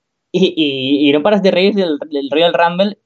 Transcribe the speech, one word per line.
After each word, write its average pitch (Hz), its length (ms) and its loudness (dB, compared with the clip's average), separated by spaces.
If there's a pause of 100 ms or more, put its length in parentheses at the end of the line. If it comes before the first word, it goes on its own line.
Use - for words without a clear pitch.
(300)
y, 180 240 0
y, 139 540 0
y 143 40 2
no 147 100 2
paras 202 200 2
de 190 80 2
reír 190 240 2
del, 170 240 -2 (120)
del 139 200 -6
Royal 160 220 2
Rumble. 175 540 0